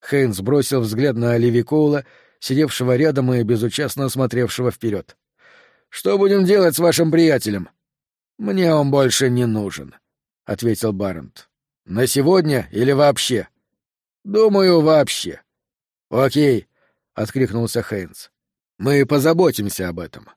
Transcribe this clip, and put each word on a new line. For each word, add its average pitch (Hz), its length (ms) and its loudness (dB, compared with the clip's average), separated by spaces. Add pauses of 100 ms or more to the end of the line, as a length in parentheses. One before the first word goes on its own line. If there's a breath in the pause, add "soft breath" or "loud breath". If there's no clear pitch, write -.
Хейнс 127 380 0
бросил 131 400 0
взгляд 117 340 -2
на 117 180 0
Оливи 120 280 2
Коула, 147 440 0 (340 soft breath)
сидевшего 131 560 -2
рядом 135 380 0
и 120 100 0
безучастно 120 680 -4
смотревшего 123 600 -2
вперёд. 101 440 -8 (720 soft breath)
«Что 202 280 -2
будем 196 260 4
делать 180 320 4
с - 40 -4
вашим 165 320 2
приятелем?» 135 580 0 (680)
«Мне 190 360 0
он 147 180 2
больше 135 380 2
не 123 160 0
нужен», — 101 500 -6 (500)
ответил 110 460 -2
Баррент. 95 580 -8 (360)
«На 117 220 -2
сегодня 147 640 0
или 123 200 0
вообще?» 135 560 2 (760)
«Думаю, 196 580 4
вообще». 151 600 0 (680)
«Окей», — 135 580 0 (460)
откликнулся 117 680 -4
Хейнс. - 500 -10 (460)
«Мы 139 280 2
позаботимся 143 840 0
об 85 100 -10
этом». - 380 -16